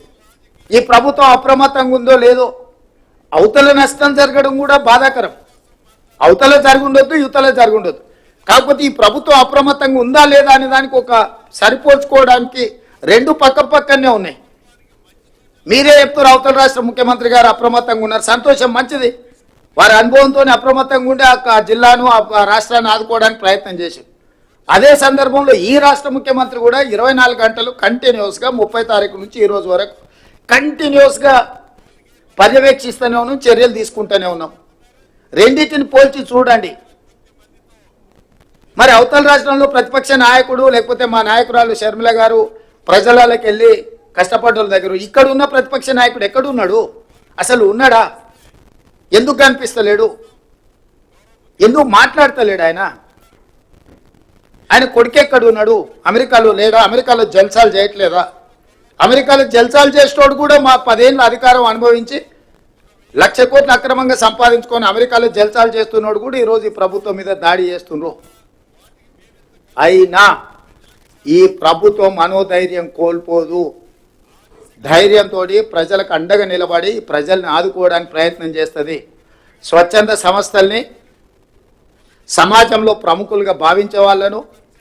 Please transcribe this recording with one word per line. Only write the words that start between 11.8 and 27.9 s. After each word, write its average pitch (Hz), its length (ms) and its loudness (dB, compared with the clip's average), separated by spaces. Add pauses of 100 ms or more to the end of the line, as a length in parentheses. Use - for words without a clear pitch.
రెండు 240 280 2
పక్క 277 280 0
పక్కనే 277 480 0
ఉన్నాయి. 190 300 -4 (1300)
మీరే 285 340 4
చెప్తారు 285 260 0
అవతల 262 260 4
రాష్ట్ర 269 280 0
ముఖ్యమంత్రి 240 480 -2
గారు 240 180 4
అప్రమత్తంగా 233 560 -2
ఉన్నారు, 220 200 -6
సంతోషం, 240 500 0
మంచిది. 247 460 -6 (600)
వారి 208 140 6
అనుభవంతో 269 480 4
అప్రమత్తంగా 262 720 0
ఉండి 262 120 -2
ఆ 262 120 4
క-, 226 320 0
జిల్లాను, 240 400 2
ఆ, 226 280 2
ఆ 208 100 2
రాష్ట్రాన్ని 220 460 -2
ఆదుకోవడానికి 220 500 -2
ప్రయత్నం 196 400 -4
చేశారు. 170 260 -14 (640)
అదే 254 260 4
సందర్భంలో 277 580 0
ఈ 214 240 0
రాష్ట్ర 285 300 0
ముఖ్యమంత్రి 254 520 -6
కూడా 240 200 0
ఇరవై 247 320 -2
నాలుగు 247 300 0
గంటలు 226 280 -2
కంటిన్యూస్గా 240 800 -4